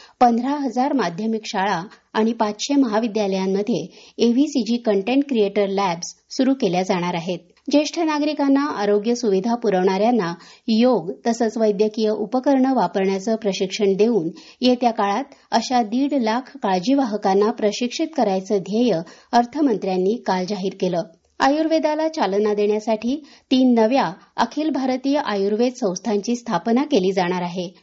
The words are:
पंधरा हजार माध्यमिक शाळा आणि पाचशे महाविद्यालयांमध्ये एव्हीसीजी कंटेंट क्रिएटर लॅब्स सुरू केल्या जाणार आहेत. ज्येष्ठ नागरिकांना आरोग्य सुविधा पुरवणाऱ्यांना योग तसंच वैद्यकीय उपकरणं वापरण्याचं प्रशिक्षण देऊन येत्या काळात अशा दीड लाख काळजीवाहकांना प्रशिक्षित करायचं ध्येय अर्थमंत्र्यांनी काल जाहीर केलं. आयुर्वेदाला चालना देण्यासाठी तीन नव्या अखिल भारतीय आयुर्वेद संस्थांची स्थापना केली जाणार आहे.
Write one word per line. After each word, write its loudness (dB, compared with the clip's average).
पंधरा 4
हजार 0
माध्यमिक -2
शाळा -2
आणि 2
पाचशे -2
महाविद्यालयांमध्ये 0
एव्हीसीजी 2
कंटेंट 0
क्रिएटर 0
लॅब्स -4
सुरू 2
केल्या 0
जाणार -2
आहेत. -6
ज्येष्ठ 0
नागरिकांना 0
आरोग्य 0
सुविधा 0
पुरवणाऱ्यांना 0
योग 2
तसंच -2
वैद्यकीय 0
उपकरणं 0
वापरण्याचं 0
प्रशिक्षण 0
देऊन 2
येत्या 4
काळात -2
अशा 0
दीड -2
लाख 0
काळजीवाहकांना 2
प्रशिक्षित -2
करायचं 0
ध्येय 0
अर्थमंत्र्यांनी 0
काल 0
जाहीर -4
केलं. -2
आयुर्वेदाला 2
चालना 0
देण्यासाठी -2
तीन 4
नव्या 2
अखिल -2
भारतीय -2
आयुर्वेद 0
संस्थांची -2
स्थापना 0
केली 2
जाणार -2
आहे. -6